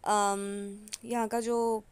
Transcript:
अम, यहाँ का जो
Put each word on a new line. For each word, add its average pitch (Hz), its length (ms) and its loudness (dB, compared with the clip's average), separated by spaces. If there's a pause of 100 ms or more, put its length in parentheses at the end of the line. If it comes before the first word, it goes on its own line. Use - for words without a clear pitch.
अम, 202 720 2 (260)
यहाँ 233 240 0
का 233 120 0
जो 233 520 0